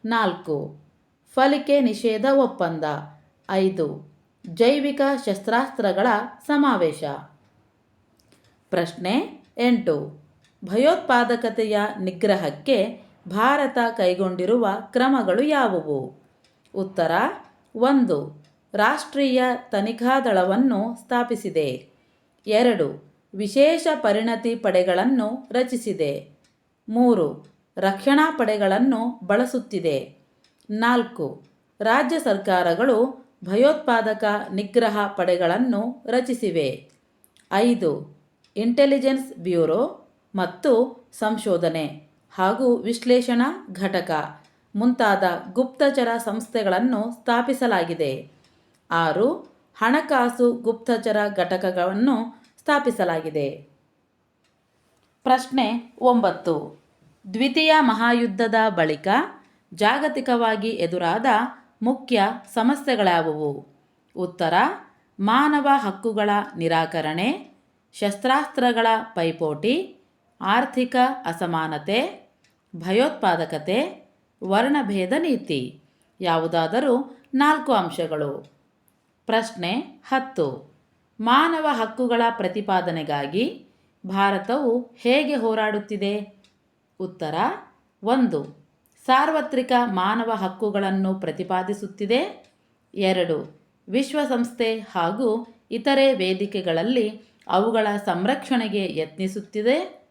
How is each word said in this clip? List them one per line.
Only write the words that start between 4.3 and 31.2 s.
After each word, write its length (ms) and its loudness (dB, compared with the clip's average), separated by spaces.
ಜೈವಿಕ 520 0
ಶಸ್ತ್ರಾಸ್ತ್ರಗಳ 800 -2
ಸಮಾವೇಶ. 580 2
ಪ್ರಶ್ನೆ 720 -4
ಎಂಟು, 380 2
ಭಯೋತ್ಪಾದಕತೆಯ 1120 2
ನಿಗ್ರಹಕ್ಕೆ 1040 -2
ಭಾರತ 500 0
ಕೈಗೊಂಡಿರುವ 720 0
ಕ್ರಮಗಳು 600 2
ಯಾವುವು? 720 0
ಉತ್ತರ 380 -2
ಒಂದು, 720 0
ರಾಷ್ಟ್ರೀಯ 680 2
ತನಿಖಾ 480 0
ದಳವನ್ನು 760 2
ಸ್ಥಾಪಿಸಿದೆ. 920 -4
ಎರಡು, 680 0
ವಿಶೇಷ 600 4
ಪರಿಣತಿ 600 0
ಪಡೆಗಳನ್ನು 960 0
ರಚಿಸಿದೆ. 840 -4
ಮೂರು, 580 2
ರಕ್ಷಣಾ 600 2
ಪಡೆಗಳನ್ನು 880 0
ಬಳಸುತ್ತಿದೆ. 960 -2
ನಾಲ್ಕು, 720 -2